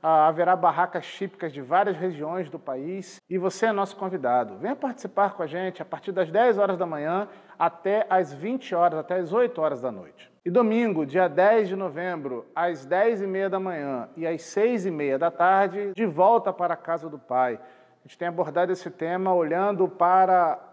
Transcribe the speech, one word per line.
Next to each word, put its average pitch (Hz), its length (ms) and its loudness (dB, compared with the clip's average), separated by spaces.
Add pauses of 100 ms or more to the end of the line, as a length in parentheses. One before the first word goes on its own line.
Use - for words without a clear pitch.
ah, 160 240 6
haverá 170 300 2
barracas 170 500 0
típicas - 460 -8
de 139 100 -12
várias 180 340 0
regiões 160 540 -6
do 160 80 -12
país 151 720 -10
e 185 80 -2
você 190 280 0
é 220 60 2
nosso 196 240 -2
convidado. 123 640 -2
Venha 220 180 -6
participar 202 580 -2
com 180 80 -8
a 160 40 -4
gente 180 340 -8
a 156 40 -10
partir - 260 -10
das 180 220 -2
dez 220 260 4
horas 196 180 2
da 175 80 -2
manhã 165 440 -4 (280)
até 190 540 0
às 180 220 2
vinte 190 420 -6
horas, 170 240 2
até 156 160 -6
às 180 180 -4
oito 240 300 0
horas 143 180 -2
da 123 100 -4
noite. 92 440 -18 (100)
E 175 60 -4
domingo, 220 560 2
dia 175 200 2
dez 196 420 4
de 185 60 -6
novembro, 160 720 -6 (100)
às 160 300 -4
dez 196 380 2
e 196 40 -4
meia 190 220 -2
da 190 100 -2
manhã 143 560 -6
e 165 120 -6
às 165 160 -4
seis 214 420 0
e 190 60 -2
meia 143 280 0
da 170 120 2
tarde, 190 640 2
de 220 100 -2
volta 196 480 4
para 170 220 -2
a - 20 -6
casa 165 320 -6
do 147 100 -14
Pai. 127 360 0
A - 520 -20
gente - 120 -20
tem 175 100 -4
abordado 170 420 0
esse 180 200 -4
tema 180 420 -2
olhando 180 560 2
para 180 680 4 (140)